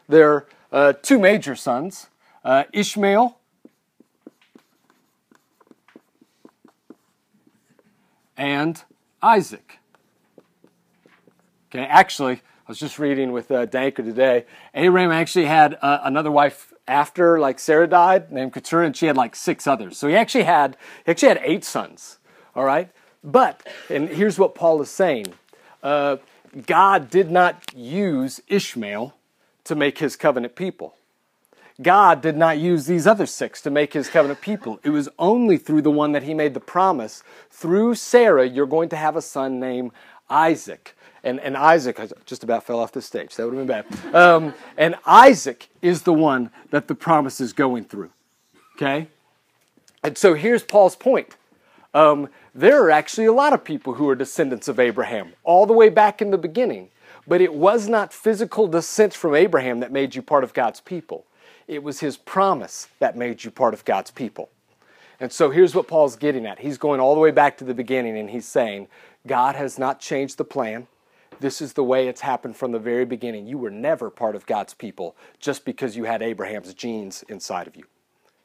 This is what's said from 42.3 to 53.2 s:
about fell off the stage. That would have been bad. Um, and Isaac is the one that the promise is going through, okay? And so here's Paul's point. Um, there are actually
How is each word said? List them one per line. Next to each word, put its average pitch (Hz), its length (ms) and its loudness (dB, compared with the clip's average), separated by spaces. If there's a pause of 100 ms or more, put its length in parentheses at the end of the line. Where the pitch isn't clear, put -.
about 113 220 -4
fell 117 160 -6
off 113 120 -6
the - 100 -10
stage. - 340 -12
That 113 100 -6
would 127 100 -8
have 135 100 -8
been 113 180 -6
bad. - 300 -8
Um, 165 400 6 (220)
and 165 180 0 (100)
Isaac 208 640 6 (140)
is 175 200 0
the 175 100 2
one 139 380 2 (200)
that 147 180 -2
the 156 60 -4
promise 151 460 0
is 123 120 -6
going 123 320 -2
through, 92 260 -14 (640)
okay? 147 320 -4 (960)
And 151 140 -6
so 180 180 4
here's 214 280 -2
Paul's 202 340 2
point. 233 400 -2 (580)
Um, 147 340 4 (260)
there 233 300 6
are 165 60 4
actually 156 360 0